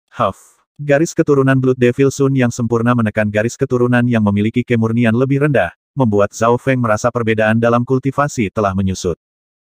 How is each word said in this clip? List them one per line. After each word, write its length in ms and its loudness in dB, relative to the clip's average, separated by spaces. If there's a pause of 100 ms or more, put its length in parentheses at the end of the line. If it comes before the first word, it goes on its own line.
Huff. 480 -6 (240)
Garis 320 0
keturunan 400 2
Blood 240 0
Devil 320 2
Sun 240 0
yang 160 0
sempurna 480 0
menekan 320 0
garis 240 -2
keturunan 560 0
yang 160 2
memiliki 400 0
kemurnian 480 0
lebih 320 0
rendah, 240 0 (240)
membuat 400 0
Zhao 240 0
Feng 240 -2
merasa 320 -2
perbedaan 480 0
dalam 240 2
kultivasi 640 -2
telah 240 -2
menyusut. 480 -4 (540)